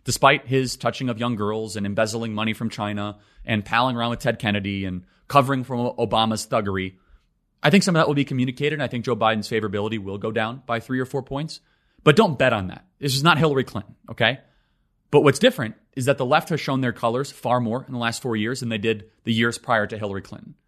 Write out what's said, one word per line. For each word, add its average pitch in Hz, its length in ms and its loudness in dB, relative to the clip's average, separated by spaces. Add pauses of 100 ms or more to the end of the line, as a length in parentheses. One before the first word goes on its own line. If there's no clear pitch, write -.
despite 135 440 2
his 131 280 0
touching 123 340 -4
of 110 100 -6
young 120 160 -2
girls 107 400 -4
and 101 100 -4
embezzling 110 480 -2
money 110 200 -2
from 117 160 -4
China 104 500 -6 (260)
and 107 180 0
palling 120 320 2
around 117 140 -2
with 117 100 -6
Ted 120 200 -2
Kennedy 101 460 -2
and 90 200 -8 (220)
covering 135 360 2
from 123 160 -6 (180)
Obama's 110 500 0
thuggery. 98 480 -2 (680)
I 147 80 2
think 185 140 6
some 175 120 2
of 156 40 4
that - 80 4
will 147 80 0
be 139 100 2
communicated, 135 480 -2
and 147 100 -4
I 120 40 -2
think 120 180 -6
Joe 123 100 0
Biden's 110 320 0
favorability 107 560 -2
will 98 140 -8
go 110 140 -6
down 113 340 -4
by 117 140 -4
three 127 200 -4
or 131 60 -2
four 135 160 -6
points. 139 380 -8 (440)
But 151 140 8
don't 180 200 4
bet 127 140 4
on 98 160 -2
that. - 180 -14 (140)
This 135 160 -2
is 135 80 -2
not 165 140 6
Hillary 143 260 2
Clinton, - 320 -12 (160)
okay? 117 280 0 (680)
But 143 120 6
what's 131 180 4
different 143 360 2 (200)
is 131 80 -2
that 135 140 2
the 131 80 -2
left 147 240 2
has 156 100 -2
shown 135 220 -2
their 127 100 0
colors 123 400 -2
far 123 300 0
more 120 240 -4
in 135 80 -14
the 120 60 -6
last 117 220 -2
four 120 140 -2
years 113 240 -2
than 123 80 -6
they 113 100 -2
did 107 320 -2 (140)
the 120 80 0
years 117 260 2
prior 107 300 0
to 110 100 -8
Hillary 98 240 -4
Clinton. - 340 -16 (120)